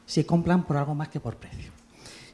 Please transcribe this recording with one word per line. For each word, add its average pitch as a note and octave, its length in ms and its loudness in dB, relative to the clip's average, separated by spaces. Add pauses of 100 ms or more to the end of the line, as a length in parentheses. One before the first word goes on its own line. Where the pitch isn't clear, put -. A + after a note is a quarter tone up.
si - 180 2
compran E3+ 400 4
por C#3+ 140 0
algo C#3+ 180 0
más D3+ 140 -4
que D3+ 100 -8
por A#2 160 -6
precio. - 380 -16 (600)